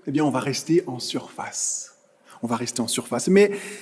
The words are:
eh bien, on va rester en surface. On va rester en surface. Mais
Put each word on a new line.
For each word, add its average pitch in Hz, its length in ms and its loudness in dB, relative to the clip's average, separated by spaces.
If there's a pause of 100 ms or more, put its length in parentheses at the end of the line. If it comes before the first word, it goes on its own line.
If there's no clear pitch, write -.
eh 151 40 -4
bien, 151 140 2
on 143 60 4
va 127 100 0
rester 156 460 2
en 127 120 -6
surface. - 960 -6 (480)
On 120 40 -2
va 117 100 -2
rester 120 240 -4
en 117 80 -2
surface. 120 400 -2
Mais 202 240 8 (300)